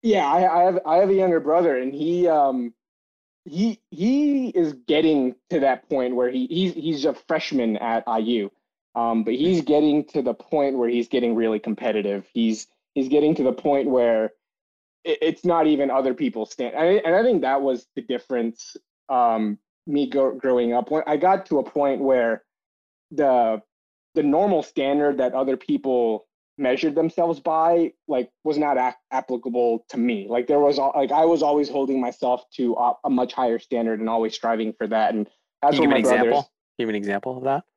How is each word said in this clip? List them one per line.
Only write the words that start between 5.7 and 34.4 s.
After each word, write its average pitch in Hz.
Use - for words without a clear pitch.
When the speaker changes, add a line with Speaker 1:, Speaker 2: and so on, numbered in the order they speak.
Speaker 1:
point 127
where 123
he, 127
he's, 175
he's 151
a 143
freshman 123
at 117
I 113
U, 110
um, 117
but 113
he's 165
getting 147
to 147
the 127
point 139
where 120
he's 120
getting 120
really 110
competitive. 104
He's, 113
he's 131
getting 151
to 151
the 127
point 139
where 117
it, 160
it's 160
not 165
even 139
other 131
people 113
stand. 123
I, 180
and 170
I 226
think 208
that 135
was 131
the 127
difference. 120
Um, 113
me 143
go, 135
growing 123
up, 120
when 156
I 151
got 185
to 147
a 127
point 139
where 123
the, 123
the 156
normal 160
standard 143
that 127
other 131
people 123
measured 139
themselves 165
by, 165
like, 131
was 151
not 147
a-, 123
applicable 120
to 127
me. 113
Like, 123
there 147
was 143
al-, 139
like, 135
I 160
was 165
always 147
holding 135
myself 123
to 120
a, 120
a 139
much 123
higher 117
standard 113
and 113
always 113
striving 113